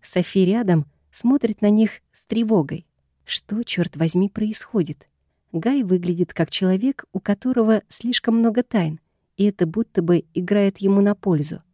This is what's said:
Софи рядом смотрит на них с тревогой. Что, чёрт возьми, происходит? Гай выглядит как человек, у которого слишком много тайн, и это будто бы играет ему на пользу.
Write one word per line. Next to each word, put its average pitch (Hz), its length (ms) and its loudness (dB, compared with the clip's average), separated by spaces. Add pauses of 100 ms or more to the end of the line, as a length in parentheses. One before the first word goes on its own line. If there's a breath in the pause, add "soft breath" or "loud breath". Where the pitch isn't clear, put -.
Софи 185 440 0
рядом 185 400 2 (260)
смотрит 240 500 0
на 208 80 4
них 214 320 2 (100)
с - 140 -6
тревогой. 214 640 -2 (360)
Что, - 400 -6
чёрт - 340 -4
возьми, 180 320 0
происходит? - 800 -4 (440)
Гай 240 320 -2
выглядит 180 500 -2
как - 160 -2
человек, 190 640 -2
у 196 60 -4
которого 220 680 0
слишком 233 500 -2
много 233 260 2
тайн, 165 360 -2 (380)
и 202 80 2
это 202 200 0
будто 185 360 -4
бы 170 320 2
играет 196 460 0
ему 196 220 2
на 202 120 2
пользу. 160 480 -2 (120)